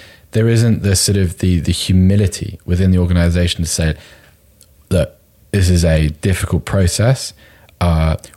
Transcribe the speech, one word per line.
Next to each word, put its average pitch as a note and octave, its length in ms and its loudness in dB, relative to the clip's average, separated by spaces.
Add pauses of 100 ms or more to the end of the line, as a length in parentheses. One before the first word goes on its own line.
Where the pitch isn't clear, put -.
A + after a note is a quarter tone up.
(320)
there A2 180 0
isn't A#2 320 2
the G2 160 0
sort G2+ 200 0
of F#2 200 -2
the, F2+ 240 0
the F2+ 100 -2
humility F#2+ 960 0
within F#2 260 0
the F2+ 60 2
organisation F2 680 0
to D#2 60 -6
say, D#2+ 260 -2 (920)
"Look, - 260 -2 (360)
this F#2 180 0
is F2 160 2
a D#2 240 2
difficult - 560 -4
process. G#2 680 0 (460)
Uh, D#2+ 380 0 (200)